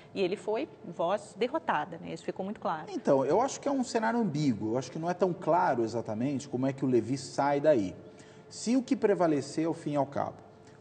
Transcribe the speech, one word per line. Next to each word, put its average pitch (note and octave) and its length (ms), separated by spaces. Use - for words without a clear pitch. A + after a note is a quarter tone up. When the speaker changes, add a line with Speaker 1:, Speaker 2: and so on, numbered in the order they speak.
Speaker 1:
e F#3+ 80
ele F#3 140
foi A3 340
voz F#3 400
derrotada, F#3+ 600
né? E3+ 160
Isso E3 100
ficou F#3 220
muito G#3 140
claro. E3 340
Speaker 2:
Então, C#3+ 320
eu E3 160
acho C4+ 180
que - 80
é C#4+ 40
um C4+ 120
cenário A3+ 360
ambíguo. C3+ 540
Eu B2+ 40
acho C3+ 140
que D#3+ 80
não E3 100
é F3+ 60
tão F3+ 180
claro D#3 500
exatamente A#2 640
como C3 200
é C#3 60
que C3+ 120
o - 20
Levi B2 300
sai C#3+ 420
daí. C3+ 360
Se - 280
o B3+ 80
que B3+ 120
prevalecer, E3 680
ao E3 80
fim D#3 200
e - 20
ao C#3 100
cabo, - 320